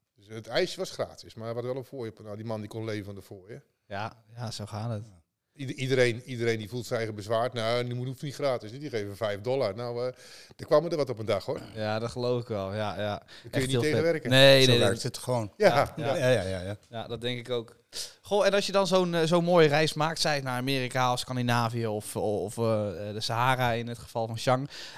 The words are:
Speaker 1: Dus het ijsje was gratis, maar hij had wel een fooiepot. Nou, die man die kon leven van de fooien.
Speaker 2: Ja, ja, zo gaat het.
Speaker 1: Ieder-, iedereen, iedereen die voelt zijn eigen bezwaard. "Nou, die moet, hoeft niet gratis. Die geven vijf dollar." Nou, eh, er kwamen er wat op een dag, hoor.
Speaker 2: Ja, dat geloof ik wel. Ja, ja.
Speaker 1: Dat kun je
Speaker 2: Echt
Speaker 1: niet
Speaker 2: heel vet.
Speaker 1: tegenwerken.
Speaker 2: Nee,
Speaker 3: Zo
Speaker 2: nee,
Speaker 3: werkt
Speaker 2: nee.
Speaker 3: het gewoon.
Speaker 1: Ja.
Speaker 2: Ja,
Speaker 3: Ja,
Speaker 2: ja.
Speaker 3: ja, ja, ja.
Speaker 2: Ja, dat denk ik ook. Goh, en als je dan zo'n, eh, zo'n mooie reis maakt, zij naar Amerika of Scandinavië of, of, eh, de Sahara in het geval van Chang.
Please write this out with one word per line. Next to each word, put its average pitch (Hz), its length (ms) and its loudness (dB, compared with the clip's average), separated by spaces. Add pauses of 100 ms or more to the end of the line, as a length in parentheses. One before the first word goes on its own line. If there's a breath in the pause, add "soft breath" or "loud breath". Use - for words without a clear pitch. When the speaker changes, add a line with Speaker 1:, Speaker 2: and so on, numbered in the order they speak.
(140)
Speaker 1:
Dus 98 140 -20
het 110 180 -12
ijsje 160 320 0
was 185 120 -6
gratis, - 440 -8
maar 110 120 -12
hij 117 80 -6
had 120 100 -4
wel 127 120 -4
een 131 80 -8
fooiepot. 113 400 -10
Nou, 104 120 -10
die 110 100 -12
man 110 140 -4
die 104 80 -10
kon 110 160 -8
leven 107 200 -4
van 101 100 -12
de 95 80 -14
fooien. 101 400 -18 (240)
Speaker 2:
Ja, 104 380 -8 (120)
ja, 123 140 -8
zo 107 160 -10
gaat 110 240 -6
het. 110 160 -6 (460)
Speaker 1:
Ieder-, 139 240 -10
iedereen, 123 480 2
iedereen 117 340 -2
die 107 100 -8
voelt 120 180 -8
zijn 123 120 -2
eigen 110 180 -4
bezwaard. 113 360 -2
"Nou, 120 320 0
die 123 100 -6
moet, 123 120 -6
hoeft 131 160 -10
niet 143 120 -8
gratis. 123 360 -2
Die 139 200 -12
geven 101 260 -4
vijf 101 240 -2
dollar." 120 340 0
Nou, 120 340 -6
eh, 127 60 -8 (420 loud breath)
er - 100 -14
kwamen 156 240 4
er 165 60 0
wat 143 140 0
op 110 80 -6
een 110 80 -6
dag, 101 180 0
hoor. 143 160 -4 (140)
Speaker 2:
Ja, 107 240 -2
dat 113 120 -4
geloof 123 320 0
ik 117 60 -12
wel. 98 260 -4
Ja, 101 260 -4
ja. 104 180 -2
Speaker 1:
Dat - 80 -18
kun - 160 -20
je 117 80 -18
Speaker 2:
Echt 131 120 0
Speaker 1:
niet 131 80 -2
Speaker 2:
heel 127 100 2
vet. 151 100 2
Speaker 1:
tegenwerken. 151 400 0
Speaker 2:
Nee, 135 340 10
Speaker 3:
Zo 127 60 8
Speaker 2:
nee, 120 80 6
Speaker 3:
werkt 117 160 4
Speaker 2:
nee. - 100 -6
Speaker 3:
het 127 140 -6
gewoon. 117 380 -4
Speaker 1:
Ja. 143 400 4
Speaker 2:
Ja, 120 100 -6
Speaker 3:
Ja, - 100 0
Speaker 2:
ja. 131 140 2
Speaker 3:
ja, 110 120 4
ja, 92 180 -4
ja. 98 160 -8 (120)
Speaker 2:
Ja, 113 180 -12
dat 113 140 -10
denk 123 180 -4
ik 120 120 -14
ook. 120 260 -6 (460 loud breath)
Goh, 196 240 2
en 196 80 6
als 202 120 2
je 190 60 -4
dan 196 140 4
zo'n, 180 280 2
eh, 170 80 2
zo'n 170 220 4
mooie 170 240 8
reis 147 260 4
maakt, 151 260 -2
zij 151 200 2
naar 127 180 -4
Amerika 127 540 0
of 123 60 0
Scandinavië 120 680 0
of, 107 300 -6
of, 101 420 -2
eh, 113 60 0 (480)
de 104 80 -8
Sahara 123 520 2
in 117 160 -4
het 117 100 -10
geval - 280 -6
van 113 120 -8
Chang. 131 300 2 (300 loud breath)